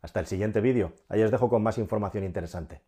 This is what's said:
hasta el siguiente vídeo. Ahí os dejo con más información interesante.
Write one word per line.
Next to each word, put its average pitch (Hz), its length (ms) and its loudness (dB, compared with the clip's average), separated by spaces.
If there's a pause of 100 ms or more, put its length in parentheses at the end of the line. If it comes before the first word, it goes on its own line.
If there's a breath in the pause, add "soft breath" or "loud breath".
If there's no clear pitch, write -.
hasta 90 180 -6
el 87 60 -2
siguiente 104 360 0
vídeo. 113 320 2 (160)
Ahí 104 120 2
os 110 100 4
dejo 120 180 2
con 110 140 2
más 110 140 0
información 104 460 -2
interesante. 85 640 -8